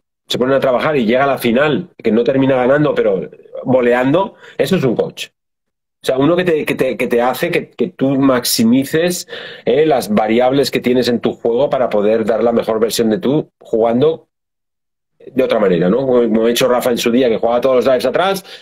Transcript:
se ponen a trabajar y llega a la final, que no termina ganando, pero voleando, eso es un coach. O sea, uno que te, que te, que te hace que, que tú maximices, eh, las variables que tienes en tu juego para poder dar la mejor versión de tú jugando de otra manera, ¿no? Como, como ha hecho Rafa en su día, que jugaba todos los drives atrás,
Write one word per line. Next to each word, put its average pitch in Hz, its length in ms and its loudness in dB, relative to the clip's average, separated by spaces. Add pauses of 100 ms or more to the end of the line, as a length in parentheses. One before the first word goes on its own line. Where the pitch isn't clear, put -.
(280)
se - 120 -4
ponen 131 160 0
a 131 40 0
trabajar 131 380 0
y 120 80 0
llega 127 200 2
a - 20 2
la 131 100 0
final, 123 580 0
que - 160 -4
no 113 120 2
termina 135 320 2
ganando, 131 400 2
pero 101 340 0 (340)
voleando, 131 680 0 (240)
eso 180 200 0
es 147 60 -2
un 120 120 0
coach. - 320 -6 (720)
O - 40 -20
sea, 131 120 0
uno 147 180 2
que 180 80 0
te, 156 220 0
que 151 80 -2
te, 131 240 -2
que 127 100 -4
te 117 140 0
hace 127 300 -2
que, 160 180 -4
que 123 200 -4
tú 135 300 -2
maximices, 135 1080 0 (380)
eh, 135 200 2
las 120 260 0
variables 120 600 2
que 131 80 -2
tienes 123 280 0
en 120 120 0
tu - 140 -2
juego 120 360 -2
para 131 220 0
poder 107 340 0
dar 107 180 0
la 117 80 2
mejor 110 280 -2
versión 110 320 0
de 104 80 0
tú 131 320 -2 (100)
jugando 120 680 0 (960)
de 127 160 -2
otra 123 180 0
manera, 90 300 2
¿no? 127 160 0
Como, 123 180 2
como 110 220 2
ha 120 60 2
hecho 123 160 -2
Rafa 123 240 0
en 117 60 -2
su 120 120 -2
día, 123 200 2
que 107 80 0
jugaba 117 240 0
todos 131 160 2
los 117 80 0
drives 127 200 2
atrás, 185 380 -2 (180)